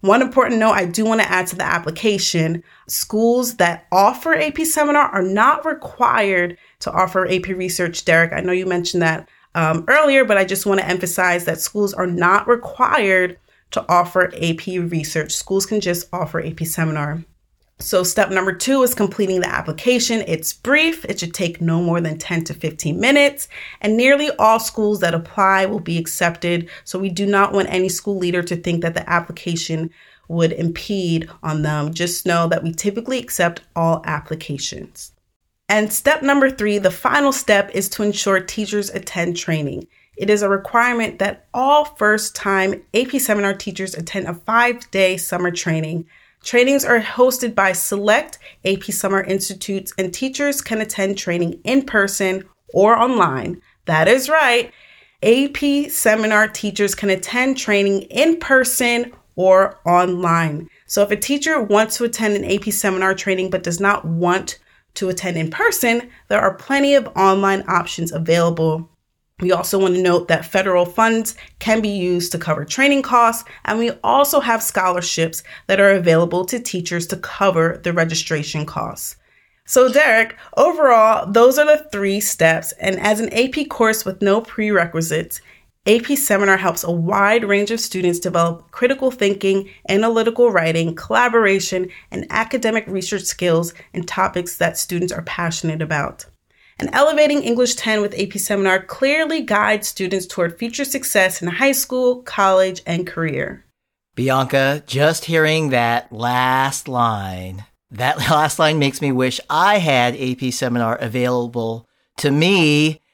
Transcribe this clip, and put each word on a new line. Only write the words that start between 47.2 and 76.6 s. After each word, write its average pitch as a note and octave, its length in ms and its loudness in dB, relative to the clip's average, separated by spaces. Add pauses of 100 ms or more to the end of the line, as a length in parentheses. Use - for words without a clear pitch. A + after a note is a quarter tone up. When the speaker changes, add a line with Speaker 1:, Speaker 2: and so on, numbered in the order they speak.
Speaker 1:
by F#3+ 180 2
select G#3 640 0 (260)
A G3 140 0
P G3 140 -10
Summer F#3+ 320 -2
Institutes, F#3+ 760 -6
and F#3 160 -4
teachers C#4 480 -4
can A3 180 -6
attend G3+ 380 -4
training E3+ 460 -4
in C4 200 0
person G3 600 -2 (300)
or G#3+ 240 6
online. F3 640 0 (260)
That D#3+ 220 2
is B3+ 220 4
right. C#4 420 2 (520)
A C4 260 4
P C#4+ 400 0
Seminar G#3+ 580 2
teachers G3+ 480 -2
can G3+ 140 -2
attend B3 480 0
training G3 460 2
in E4 360 2
person A#3+ 720 0 (240)
or F#3 500 4
online. E3+ 840 0 (160)
So - 160 0
if G#3 100 2
a G#3 60 0
teacher D4 440 0
wants G#3+ 360 2
to A#3+ 80 -2
attend A3 320 -2
an - 80 -4
A G3 140 0
P G#3 120 -6
Seminar F#3+ 440 0
training F#3 340 -2
but F#3 140 -4
does E3+ 160 -4
not G3 260 0
want F3 540 -2 (340)
to F#3+ 160 -4
attend F3+ 280 -4
in D#3+ 120 -2
person, B3 600 0 (180)
there G#3 120 2
are F#3+ 140 2
plenty C#4 400 0
of A#3+ 140 4 (100)
online G3 500 4
options F3 440 -4
available. E3 800 0 (500)
We F3+ 120 0
also F3+ 260 0
want F#3+ 160 4
to F3+ 80 2
note F3 280 2
that - 180 0
federal F#3+ 360 2
funds A3+ 520 0 (240)
can A3 200 0
be G#3+ 100 -2
used F3+ 420 -2
to E3+ 80 -6
cover D#3 260 -4
training C4+ 380 2
costs, A#3 440 2 (180)
and G#3+ 120 -2
we A#3 140 0 (120)
also C#4+ 360 4
have A3+ 240 0
scholarships F3 800 -2 (240)
that F#3+ 120 2
are G3+ 120 6
available E3+ 540 2
to A#3 140 -4
teachers F3 480 -6